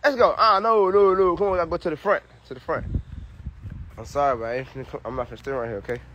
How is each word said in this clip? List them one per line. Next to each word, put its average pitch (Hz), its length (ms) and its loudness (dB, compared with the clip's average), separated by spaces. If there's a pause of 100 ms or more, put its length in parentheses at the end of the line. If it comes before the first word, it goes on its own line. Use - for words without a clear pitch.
Let's 285 140 2
go. 208 200 4
Ah, 214 220 4
no, 208 320 4
no, 196 240 6
no. 185 220 4
Come 196 100 0
on, 190 60 0
we 180 60 0
gotta 170 120 0
go 170 60 -2
to 165 140 -4
the 151 60 -4
front. 185 260 0 (260)
To 135 60 -12
the 127 60 -16
front. 147 260 -4 (1080)
I'm 110 80 -14
sorry, 139 320 0
but 113 100 -8
I 117 100 -6
ain't 131 120 -8
finna 131 200 -14
come, - 160 -12
I'm 120 120 -8
not 123 140 -6
finna 117 80 -14
stay 139 140 -8
right 120 160 -4
here, 107 100 -6
okay? 120 220 -8 (140)